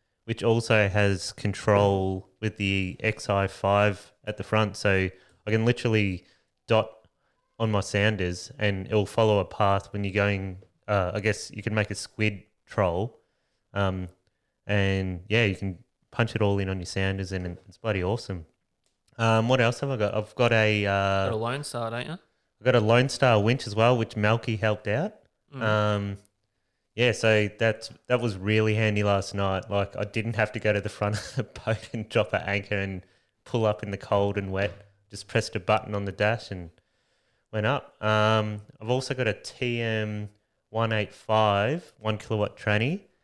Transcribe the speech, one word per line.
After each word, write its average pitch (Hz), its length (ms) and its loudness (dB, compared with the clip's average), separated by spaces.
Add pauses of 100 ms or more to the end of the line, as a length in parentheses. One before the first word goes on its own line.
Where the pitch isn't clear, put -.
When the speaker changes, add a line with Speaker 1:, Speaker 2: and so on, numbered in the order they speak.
(260)
Speaker 1:
which 113 180 -6
also 110 460 4
has 101 420 0
control 98 960 2 (140)
with 107 160 -4
the 98 420 -2
X - 300 -4
I 98 180 2
five 101 640 0 (140)
at 104 100 -6
the 92 80 -8
front. 107 320 0
So 95 340 2 (380)
I - 20 -4
can 110 140 2
literally 110 640 0 (420)
dot 107 240 2 (680)
on 113 140 0
my 104 80 2
sounders 95 800 0
and 101 280 -2
it'll 104 180 2
follow 107 340 2
a 90 60 0
path 98 480 0
when 101 100 -4
you're 95 100 -4
going, 98 440 0 (320)
uh, 92 240 0
I 101 80 -4
guess 104 300 -2
you 104 120 -12
can 107 100 -4
make 107 160 0
a 101 60 -8
squid 104 480 -4 (220)
troll. 95 520 0 (560)
Um, 95 360 -2 (580)
and 95 600 0
yeah, 113 160 4
you 95 100 0
can 95 220 -6 (340)
punch - 240 -2
it 107 60 0
all 101 180 2
in 95 80 -2
on 95 120 -4
your 90 60 -8
sounders 95 460 -4
and 90 260 -6 (120)
it's - 80 -20
bloody 101 260 -2
awesome. 92 420 -4 (720)
Um, 113 320 4
what 127 120 4
else 117 200 2
have 139 100 -2
I 127 60 -4
got? 104 180 0
I've 107 200 -4
got 120 160 4
a, 107 360 4
uh, 98 380 2
Speaker 2:
Got 98 80 -2
a - 20 -2
Lone 120 280 -4
Star, 117 280 -8
don't 120 160 -8
you? 156 60 -8
Speaker 1:
I've - 520 -14
got 120 100 4
a 117 40 6
Lone 117 300 4
Star 117 300 4
winch 113 280 0
as 101 80 -8
well, 120 200 4
which 113 200 -2
Malky 110 420 0
helped 107 300 -2
out. 160 260 -2 (400)
Speaker 2:
Mm. 131 80 -10
Speaker 1:
Um, 104 560 0 (800)
yeah, 120 180 2
so 107 440 2
that's, 113 320 0 (180)
that 123 120 2
was 110 180 -4
really 107 380 2
handy 107 280 2
last 98 300 0
night. 98 360 -2
Like, 101 260 -2
I 101 80 -4
didn't 113 320 -4
have 113 180 0
to 113 60 -6
go 104 140 2
to 101 80 -2
the 101 80 -6
front 104 260 -4
<laughs> - 20 -4
of - 180 -10
the 123 80 -2
boat - 500 -6
and 110 160 -6
drop 107 240 0
an 98 120 0
anchor 101 320 -2
and 98 240 -4 (440)
pull 113 200 -2
up 104 180 0
in 101 80 -8
the 98 60 -6
cold 101 400 0
and 98 140 -4
wet. 98 200 -2 (380)
Just - 180 -16
pressed - 280 -2
a 101 40 -4
button 104 360 0
on 101 100 -2
the 95 60 -6
dash 104 400 -2
and 87 180 -10 (840)
went 107 140 -2
up. - 380 -4
Um, 107 580 2 (200)
I've 110 80 -6
also 131 240 -2
got 123 140 -2
a 104 60 2
T 120 480 -6
M 107 480 -4 (400)
one 110 240 -2
eight 104 200 -2
five 107 840 2
one 107 180 -2
kilowatt 104 400 -4
tranny, 113 440 0 (220)